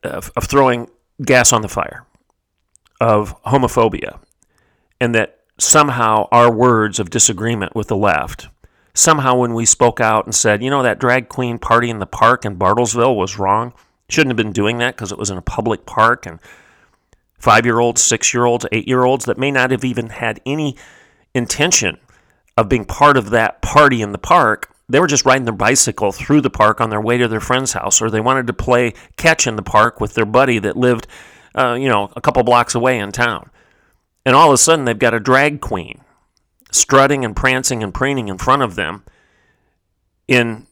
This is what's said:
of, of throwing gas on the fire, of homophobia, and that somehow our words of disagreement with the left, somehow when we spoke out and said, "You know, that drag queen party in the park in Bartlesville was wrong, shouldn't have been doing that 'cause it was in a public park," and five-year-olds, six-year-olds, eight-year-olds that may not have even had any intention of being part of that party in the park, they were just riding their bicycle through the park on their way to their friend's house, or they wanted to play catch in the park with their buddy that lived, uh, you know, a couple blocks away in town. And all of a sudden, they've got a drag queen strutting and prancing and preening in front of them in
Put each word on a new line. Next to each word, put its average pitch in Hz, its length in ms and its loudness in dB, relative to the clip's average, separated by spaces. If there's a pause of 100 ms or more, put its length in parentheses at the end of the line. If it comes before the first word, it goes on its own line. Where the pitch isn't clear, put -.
of, - 320 -10
of 113 100 -6
throwing 127 440 0 (340)
gas 123 300 2
on 113 80 2
the 107 80 -10
fire, - 380 -10 (960)
of 107 400 0
homophobia, 117 760 0 (800)
and 120 160 -2
that - 260 -2 (180)
somehow 120 720 2
our 120 180 6
words 110 480 2
of 90 120 -4
disagreement 110 680 -2
with 104 120 -6
the 107 80 -2
left, 92 520 -2 (460)
somehow 135 420 2
when 120 180 0
we 113 120 -2
spoke - 340 2
out 110 240 2
and 113 100 -8
said, 107 280 0
"You 131 80 -2
know, 139 120 0
that 117 160 0
drag 127 300 0
queen 120 300 -6
party 117 320 2
in 113 80 -8
the 95 80 -6
park 120 380 2
in 98 140 -6
Bartlesville 117 560 2
was 95 240 -4
wrong, 104 360 0 (340)
shouldn't 143 220 0
have 117 60 -2
been 107 160 -2
doing 107 260 -2
that 123 180 -2
'cause 101 160 -10
it - 60 -12
was 104 120 -6
in 92 80 -10
a 87 40 -14
public - 440 -6
park," 113 400 0
and 82 140 -18 (1000)
five-year-olds, 117 640 2
six-year-olds, 120 680 -2
eight-year-olds 127 540 -2
that 120 120 -4
may 139 120 -2
not 127 200 0
have 131 140 -2
even 120 240 -6
had 107 360 -8
any 143 320 -6 (580)
intention 120 640 -2 (580)
of 110 120 2
being 110 160 -2
part 143 320 4
of 101 140 -2
that 113 320 0
party 139 400 4
in 101 100 -6
the 98 60 -10
park, 135 560 0 (140)
they 135 120 2
were 180 60 2
just 143 180 -2
riding 131 200 2
their 113 100 -4
bicycle 104 560 0
through 147 300 0
the 135 100 -2
park 110 300 2
on 113 100 -2
their 107 100 -4
way 117 160 0
to 120 120 0
their 110 120 -4
friend's 131 320 -4
house, - 300 -2
or 110 80 -2
they 110 100 -2
wanted 127 280 0
to 117 40 -6
play 123 400 0 (240)
catch 160 300 0
in 110 100 -4
the 101 60 -8
park 110 380 2
with 104 140 -6
their 110 120 0
buddy 120 320 2
that 101 180 -4
lived, 123 300 0 (480)
uh, 123 260 -2
you 135 80 0
know, 101 280 0
a 120 40 -12
couple - 220 0
blocks 120 320 2
away 123 240 0
in 101 140 -6
town. 120 360 -4 (800)
And 131 100 4
all 156 120 6
of 139 60 6
a - 40 2
sudden, 160 260 2
they've 117 140 -2
got 117 160 2
a 113 60 -2
drag 135 400 2
queen 80 420 -10 (680)
strutting 135 520 2
and 107 100 -6
prancing 127 480 -2
and 95 120 -6
preening 131 340 -4
in 92 100 -8
front 135 240 0
of 101 120 -4
them 92 280 -6 (1300)
in 120 440 -2